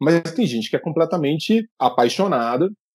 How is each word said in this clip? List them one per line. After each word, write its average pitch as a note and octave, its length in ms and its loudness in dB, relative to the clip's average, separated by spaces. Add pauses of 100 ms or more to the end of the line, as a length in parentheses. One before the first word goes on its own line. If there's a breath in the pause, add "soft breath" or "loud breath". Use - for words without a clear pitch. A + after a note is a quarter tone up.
Mas E3 200 4 (120)
tem A#3 140 0
gente A#2 240 -4
que D3+ 60 -2
é - 40 2
completamente E3 840 0 (120)
apaixonada B2+ 880 0 (260)